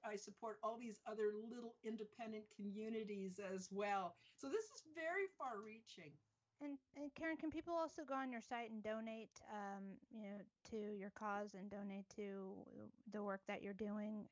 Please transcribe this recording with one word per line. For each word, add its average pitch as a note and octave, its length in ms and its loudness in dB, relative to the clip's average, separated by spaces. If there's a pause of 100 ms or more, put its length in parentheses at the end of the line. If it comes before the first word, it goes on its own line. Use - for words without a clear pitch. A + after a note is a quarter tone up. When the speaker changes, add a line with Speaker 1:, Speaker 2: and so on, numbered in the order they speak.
Speaker 1:
I G#3 120 0
support G#3 460 -4
all A3+ 160 4
these A#3 280 -4
other G#3+ 260 6 (180)
little A#3 340 -4
independent A3 600 -2 (120)
communities G3+ 840 0 (160)
as F#3+ 160 -2
well. G3 440 4 (220)
So C#4 120 -4
this G#4+ 240 4
is B4+ 100 -12 (120)
very F4 340 4 (100)
far-reaching. A3 760 -4 (500)
Speaker 2:
And, C#4+ 160 0 (180)
and C#4+ 180 -2
Karen, D#4+ 220 2
can D#4+ 140 2
people D#4+ 240 0
also D#4+ 300 4
go C4 100 0
on C4+ 180 4
your A#3 80 0
site A#3 300 -2
and G#3+ 120 -2
donate, A3 600 -2 (100)
um, G3 440 -2 (140)
you A3 120 -6
know, G3+ 160 -2 (320)
to A3+ 60 -2
your G#3 340 0
cause G#3 440 0
and G3 160 -6
donate G3+ 460 -2
to G3 380 -2 (580)
the G#3+ 100 0
work G3 260 0
that G3+ 140 0
you're G3+ 120 -2
doing? G#3 580 0